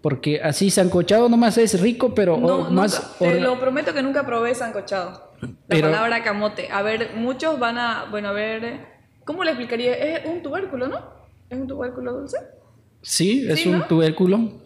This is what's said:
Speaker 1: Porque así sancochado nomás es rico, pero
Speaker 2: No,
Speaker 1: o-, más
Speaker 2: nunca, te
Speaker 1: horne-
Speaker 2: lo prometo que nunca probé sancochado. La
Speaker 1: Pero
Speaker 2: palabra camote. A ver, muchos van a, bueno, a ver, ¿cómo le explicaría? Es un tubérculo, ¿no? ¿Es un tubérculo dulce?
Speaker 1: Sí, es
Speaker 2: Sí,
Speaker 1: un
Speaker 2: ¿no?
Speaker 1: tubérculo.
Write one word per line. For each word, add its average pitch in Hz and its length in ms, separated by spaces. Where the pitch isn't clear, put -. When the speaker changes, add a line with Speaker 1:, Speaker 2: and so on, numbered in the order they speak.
Speaker 1:
Porque 147 400
así 160 280
sancochado 185 600
nomás 233 280
es 208 240
rico, 233 320
pero 180 240
Speaker 2:
No, 170 200
Speaker 1:
o-, 170 140
más 185 300
Speaker 2:
nunca, - 180
te 180 60
Speaker 1:
horne- 175 160
Speaker 2:
lo 254 180
prometo 262 340
que 269 100
nunca 277 220
probé 233 300
sancochado. 196 760
La - 80
Speaker 1:
Pero 156 220
Speaker 2:
palabra 226 340
camote. 208 480
A 202 100
ver, 220 340
muchos 262 440
van 233 180
a, 233 340
bueno, 208 180
a - 20
ver, 220 480
¿cómo 349 180
le 320 80
explicaría? 240 440
Es 311 300
un 339 180
tubérculo, 277 440
¿no? 494 120
¿Es 247 80
un 262 100
tubérculo 254 460
dulce? 277 240
Speaker 1:
Sí, 226 460
es 156 140
Speaker 2:
Sí, 175 80
Speaker 1:
un 180 100
Speaker 2:
¿no? 156 80
Speaker 1:
tubérculo. 180 800